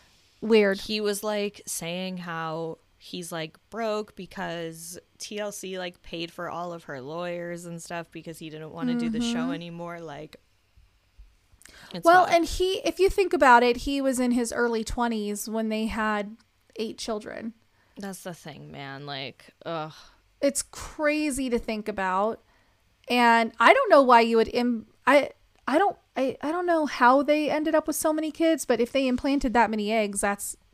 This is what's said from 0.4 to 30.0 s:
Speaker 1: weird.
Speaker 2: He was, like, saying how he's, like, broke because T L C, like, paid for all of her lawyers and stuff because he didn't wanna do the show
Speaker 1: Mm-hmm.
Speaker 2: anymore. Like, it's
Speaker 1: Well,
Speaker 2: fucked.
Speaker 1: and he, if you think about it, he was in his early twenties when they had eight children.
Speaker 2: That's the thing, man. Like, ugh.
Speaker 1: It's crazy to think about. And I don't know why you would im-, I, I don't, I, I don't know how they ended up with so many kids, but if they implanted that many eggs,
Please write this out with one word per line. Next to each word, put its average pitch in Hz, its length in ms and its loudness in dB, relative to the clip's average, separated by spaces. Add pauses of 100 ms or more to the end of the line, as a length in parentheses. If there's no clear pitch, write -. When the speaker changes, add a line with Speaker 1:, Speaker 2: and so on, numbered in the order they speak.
Speaker 1:
weird. 208 400 4
Speaker 2:
He 214 220 -4
was, 202 200 -2
like, 208 440 -4
saying 180 500 -8
how 165 640 -8 (180)
he's, 175 340 -14
like, 160 280 -10 (100)
broke 214 480 -6
because 170 840 -10 (200)
T - 200 -12
L 208 140 -6
C, 185 260 -10
like, 180 240 -12
paid 170 300 -10
for 175 160 -10
all 175 240 -8
of 170 120 -14
her 139 180 -12
lawyers 175 640 -8
and 170 160 -12
stuff 170 280 -10
because 160 280 -14
he 160 100 -14
didn't 156 240 -14
wanna 247 220 -2
do 233 160 -2
the 226 100 -4
show 233 200 -2
Speaker 1:
Mm-hmm. 254 120 -4
Speaker 2:
anymore. 170 480 -10
Like, 151 380 -14 (1600)
it's 170 100 -10
Speaker 1:
Well, 349 200 8
Speaker 2:
fucked. 349 120 2
Speaker 1:
and 339 100 4
he, 370 380 -2
if 330 140 -4
you 370 100 4
think 370 240 0
about 262 300 6
it, 247 160 2
he 277 220 -4
was 269 180 0
in 247 140 0
his 233 200 0
early 233 300 -2
twenties 220 640 -4
when 220 200 -4
they 220 180 -2
had 214 500 -4 (400)
eight 233 220 -8
children. 220 560 -8 (420)
Speaker 2:
That's 196 280 -12
the 175 100 -10
thing, 151 380 -18
man. 139 340 -14
Like, 135 440 -12 (140)
ugh. 156 280 -8 (500)
Speaker 1:
It's 277 200 0
crazy 302 880 -2
to 233 80 0
think 220 300 -6
about. 202 540 -2 (640)
And 233 500 4
I 254 140 8
don't 508 180 4
know 302 120 10
why 247 180 8
you 226 160 4
would 226 160 4
im-, 240 340 -2 (200)
I, 277 240 6 (360)
I 269 120 2
don't, 392 180 2 (200)
I, 262 260 0
I 285 100 -4
don't 349 140 -2
know 320 200 2
how 262 360 6
they 294 280 2
ended 311 240 0
up 311 120 2
with 302 100 -4
so 320 160 0
many 311 180 -2
kids, 320 360 2
but 226 140 2
if 240 120 0
they 269 160 0
implanted 269 460 0
that 226 160 4
many 214 220 -2
eggs, 208 280 0